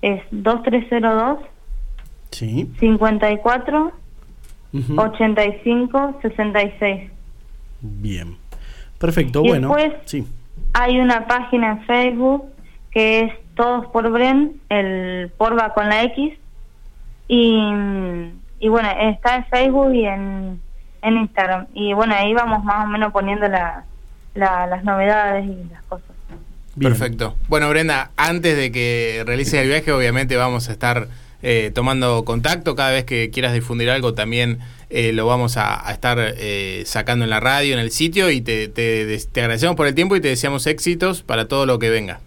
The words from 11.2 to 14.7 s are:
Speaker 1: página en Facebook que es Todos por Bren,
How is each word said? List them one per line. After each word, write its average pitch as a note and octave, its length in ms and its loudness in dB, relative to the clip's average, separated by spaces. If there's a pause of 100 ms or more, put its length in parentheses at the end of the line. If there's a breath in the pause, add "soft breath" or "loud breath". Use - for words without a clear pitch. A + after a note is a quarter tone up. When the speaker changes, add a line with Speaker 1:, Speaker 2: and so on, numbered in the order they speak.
Speaker 1:
página A#3+ 460 2
en G#3+ 120 -4
Facebook B3 600 2 (460 soft breath)
que A3 340 4
es A3+ 80 -4 (220)
Todos A#3+ 340 0
por A3+ 220 2
Bren, C4 420 4 (180)